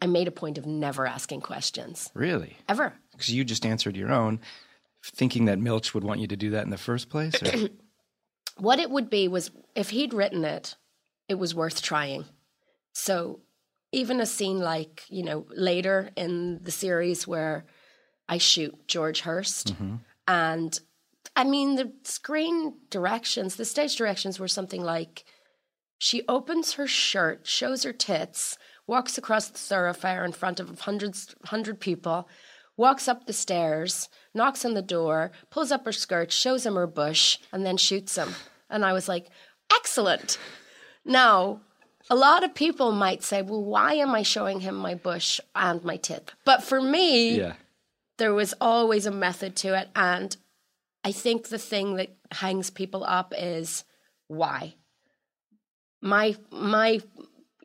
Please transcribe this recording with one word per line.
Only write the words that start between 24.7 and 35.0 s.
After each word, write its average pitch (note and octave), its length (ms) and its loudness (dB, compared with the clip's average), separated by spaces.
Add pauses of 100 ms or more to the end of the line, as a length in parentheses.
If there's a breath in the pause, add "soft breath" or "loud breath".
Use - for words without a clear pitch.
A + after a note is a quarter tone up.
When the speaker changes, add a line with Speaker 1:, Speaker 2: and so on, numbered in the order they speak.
Speaker 1:
like, E3 420 -6 (720 soft breath)
she A#3 280 0
opens D4+ 460 0
her C#4+ 140 -4
shirt, - 600 0
shows - 360 -2
her C4 100 -4
tits, - 640 -2 (300 loud breath)
walks B3+ 320 0
across G#3+ 300 0
the - 100 -16
thoroughfare F3+ 680 -2
in F3 80 -4
front F3+ 280 -4
of F3 200 -12
hundreds, G3+ 540 -6 (100)
hundred G#3+ 340 -6
people, F3 480 -2 (520 loud breath)
walks C4 300 4
up B3 180 -2
the A3+ 60 -8
stairs, E3+ 760 0 (260 soft breath)
knocks C4 300 2
on A#3 100 0
the G3 80 -2
door, E3 500 0 (180 loud breath)